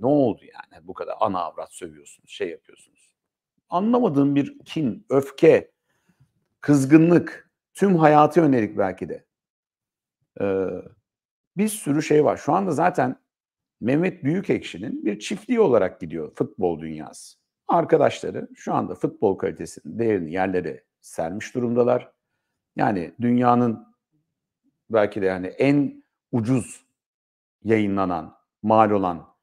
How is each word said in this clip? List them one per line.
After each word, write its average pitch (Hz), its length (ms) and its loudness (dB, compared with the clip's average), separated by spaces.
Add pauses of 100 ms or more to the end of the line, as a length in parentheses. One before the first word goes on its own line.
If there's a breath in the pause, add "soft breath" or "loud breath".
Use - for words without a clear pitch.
ne 113 60 -4
oldu 139 360 2
yani? - 440 -20
Bu 92 80 -16
kadar 87 260 -10
ana 98 200 0
avrat 80 320 -10
sövüyorsunuz, 76 580 -20
şey 95 180 -8
yapıyorsunuz. - 640 -20 (560)
Anlamadığım 175 640 0
bir 143 240 -2
kin, 127 520 -6
öfke, 135 600 4 (880)
kızgınlık, 147 920 2 (240)
tüm 190 220 2
hayata 151 440 6
yönelik 113 380 2
belki 92 300 -4
de. - 160 -14 (1160)
Ee, 95 260 -2 (920)
bir 208 120 0
sürü 147 340 -4
şey 151 220 4
var. 98 120 0
Şu - 160 -4
anda 190 180 0
zaten 147 460 -2 (680)
Mehmet 147 420 -2
Büyükekşi'nin 165 800 -6
bir 208 140 -4
çiftliği 226 420 -4
olarak 113 400 2
gidiyor 80 340 -10
futbol 87 460 -4
dünyası. 78 580 -14 (300)
Arkadaşları 147 840 2
şu - 200 -8
anda 120 200 -4
futbol 107 440 -2
kalitesinin 85 600 -8
değerini 98 340 -2
yerlere 90 520 -4 (160)
sermiş 90 540 -10
durumdalar. 123 580 0 (640)
Yani 95 440 -2
dünyanın 120 680 2 (1040)
belki 104 320 0
de 95 40 2
yani 92 200 -4
en 139 580 0 (280)
ucuz 120 540 -2 (800)
yayınlanan, 95 720 -2 (260)
mal 110 280 4
olan 90 520 -2